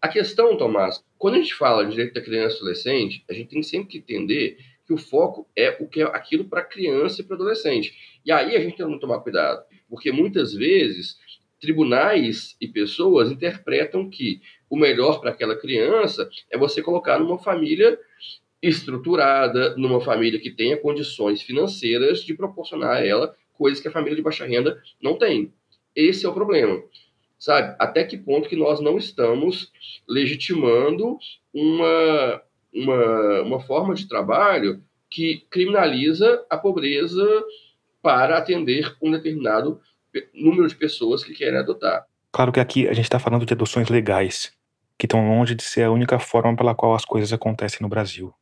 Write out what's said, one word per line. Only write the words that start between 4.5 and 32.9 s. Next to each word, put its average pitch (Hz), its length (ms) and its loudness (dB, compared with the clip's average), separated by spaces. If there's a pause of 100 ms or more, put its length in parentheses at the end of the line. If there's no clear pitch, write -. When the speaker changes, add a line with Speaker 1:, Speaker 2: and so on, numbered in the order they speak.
Speaker 1:
que - 80 -4
o 156 40 -4
foco - 580 -2
é - 240 0
o 151 80 -10
que 156 140 -4
é 151 40 2
aquilo - 380 -4
pra 175 200 -6
criança 190 580 -4
e - 20 -10
pro 190 120 -10
adolescente. 175 580 -2 (320)
E 151 60 -2
aí 156 240 0
a 208 40 4
gente 170 180 -6
tem 160 140 -6
que 143 80 -8
tomar 123 200 -4
cuidado, 87 440 -2 (240)
porque 117 240 -6
muitas 156 420 0
vezes 107 640 0 (440)
tribunais 147 1000 0
e 113 80 -8
pessoas 120 640 2
interpretam 156 760 -4
que 120 320 -6 (280)
o 135 60 -4
melhor 143 460 2
pra 123 80 -2
aquela 110 260 -4
criança 131 760 0 (200)
é - 80 -6
você 147 240 0
colocar 160 380 0
numa 170 180 0
família 180 600 2 (640)
estruturada, 135 1160 2
numa 127 240 2
família 113 380 0
que - 120 -12
tenha 120 260 0
condições 147 640 -2
financeiras 135 800 0
de 160 120 -8
proporcionar 156 640 -4
a 123 80 0
ela 110 280 0 (200)
coisas 139 280 0
que - 60 -8
a 156 40 -8
família 151 240 -2
de 156 60 -4
baixa 156 240 -4
renda 127 360 0 (200)
não 139 160 0
tem. 156 360 0 (400)
Esse 185 320 2
é 180 40 0
o 175 40 -6
problema, 156 480 0 (560)
sabe? 135 400 0
Até 120 280 0
que - 120 -12
ponto 147 300 -2
que - 80 -6
nós 151 240 0
não 147 180 0
estamos 160 720 -2 (380)
legitimando 147 1080 0 (360)
uma, 160 880 2 (320)
uma, 113 680 2